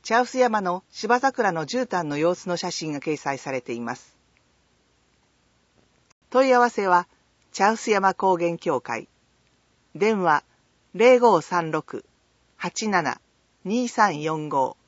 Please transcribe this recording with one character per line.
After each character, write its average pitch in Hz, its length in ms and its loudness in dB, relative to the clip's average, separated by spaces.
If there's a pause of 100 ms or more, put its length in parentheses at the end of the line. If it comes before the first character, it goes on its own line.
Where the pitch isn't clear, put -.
茶 233 180 2
臼 247 160 -4
山 226 240 2
の 180 300 -6
芝 233 280 -2
桜 240 320 0
の 160 140 -4
絨 240 220 -4
毯 180 160 -4
の 147 140 -4
様 175 180 0
子 - 140 -12
の 175 80 -2
写 175 120 -6
真 160 220 -8
が 143 80 -6
掲 151 180 -4
載 139 220 -6
さ 139 120 -10
れ 127 100 -4
て - 120 -10
い 117 80 -8
ま 117 140 -8
す。 - 200 -20 (2250)
問 269 180 4
い 254 60 4
合 247 60 6
わ 240 100 4
せ 202 180 -2
は、 180 200 4 (440)
茶 196 200 2
臼 226 200 -4
山 190 220 2
高 190 240 2
原 170 200 -2
協 143 240 -2
会。 117 260 -10 (880)
電 202 260 0
話、 156 220 2 (500)
零 240 260 6
五 214 220 6
三 165 300 -4
六 156 340 -6 (520)
八 202 320 -8
七 165 320 -2 (420)
二 233 240 -2
三 190 340 0
四 156 280 -4
五。 135 280 -2 (100)